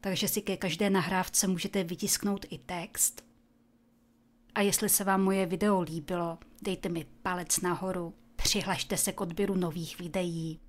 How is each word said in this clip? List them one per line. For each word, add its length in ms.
takže 260
si 140
ke 160
každé 320
nahrávce 580
můžete 360
vytisknout 680
i 80
text. 680
A 60
jestli 280
se 140
vám 200
moje 220
video 360
líbilo, 580
dejte 280
mi 160
palec 400
nahoru, 520
přihlašte 600
se 140
k 100
odběru 340
nových 440
videí. 680